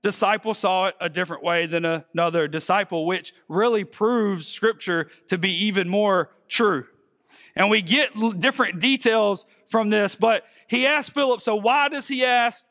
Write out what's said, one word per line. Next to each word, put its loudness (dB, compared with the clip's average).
disciple 0
saw 0
it -4
a -4
different -6
way 0
than -4
another -2
disciple, -2
which -4
really 0
proves 0
Scripture -2
to 0
be 0
even 0
more 2
true. 0
And 2
we 2
get 0
l-, 0
different -2
details 2
from 0
this, 0
but 2
he 0
asked 0
Philip, 0
so -2
why 2
does -6
he 0
ask 0